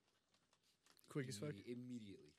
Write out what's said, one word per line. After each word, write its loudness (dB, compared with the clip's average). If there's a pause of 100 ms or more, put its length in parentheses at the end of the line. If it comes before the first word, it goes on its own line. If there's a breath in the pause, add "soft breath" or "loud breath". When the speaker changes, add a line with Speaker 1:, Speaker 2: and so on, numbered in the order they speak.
(1120)
Speaker 1:
Quick 6
as 0
fuck. 2
Speaker 2:
imme-, -2
immediately, -4